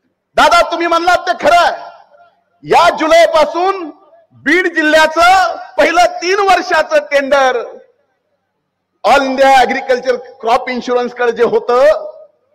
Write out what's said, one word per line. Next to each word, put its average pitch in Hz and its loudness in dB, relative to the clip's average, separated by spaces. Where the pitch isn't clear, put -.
दादा, 311 4
तुम्ही 339 -4
म्हणलात 339 0
ते 359 -2
खरं 349 2
आहे, 339 0
या 277 4
जुलैपासून 330 0
बीड 359 0
जिल्ह्याचं 330 2
पहिलं 330 2
तीन 381 -2
वर्षाचं 320 0
tender 269 0
all 269 2
India 269 0
agriculture 254 -2
crop 254 -2
insurance 247 -4
कडे 240 -2
जे 233 0
होतं 240 0